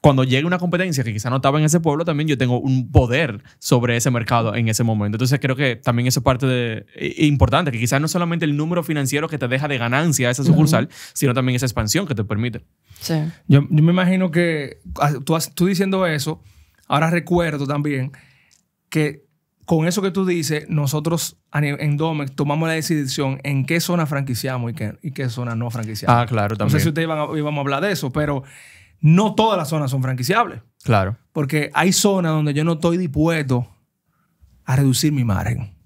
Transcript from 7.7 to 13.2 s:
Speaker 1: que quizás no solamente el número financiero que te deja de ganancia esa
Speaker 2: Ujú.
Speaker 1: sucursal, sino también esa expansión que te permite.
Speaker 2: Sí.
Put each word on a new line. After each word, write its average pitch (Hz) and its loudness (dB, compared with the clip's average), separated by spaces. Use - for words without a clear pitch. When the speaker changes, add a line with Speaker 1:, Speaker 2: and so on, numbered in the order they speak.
Speaker 1:
que 113 -4
quizás 127 0
no 156 -2
solamente 170 -2
el 147 0
número 165 -2
financiero 147 -2
que 151 -6
te 123 -4
deja 135 -2
de 143 -2
ganancia 127 0
esa - -2
Speaker 2:
Ujú. 131 4
Speaker 1:
sucursal, 151 4
sino 127 2
también 127 0
esa 131 -2
expansión 120 -2
que 135 -4
te 107 -4
permite. 107 -4
Speaker 2:
Sí. - -4